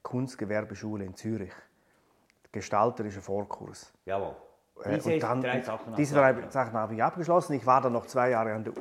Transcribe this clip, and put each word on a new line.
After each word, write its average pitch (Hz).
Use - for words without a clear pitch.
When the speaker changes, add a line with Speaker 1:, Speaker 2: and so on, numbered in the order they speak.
Speaker 1:
Kunstgewerbeschule 107
in 95
Zürich. 107
Gestalterischer 107
Vorkurs. 101
Speaker 2:
Jawohl. 98
Speaker 1:
Äh, 104
Speaker 2:
Diese 160
Speaker 1:
und 160
dann 120
Speaker 2:
drei 127
Sachen 113
hast 107
Speaker 1:
diese 143
Speaker 2:
du 147
Speaker 1:
drei 135
Speaker 2:
abgeschlossen. 120
Speaker 1:
Sachen 127
habe 110
ich 110
abgeschlossen. 170
Ich 113
war 131
dann 127
noch 117
zwei 127
Jahre 113
an 110
der 113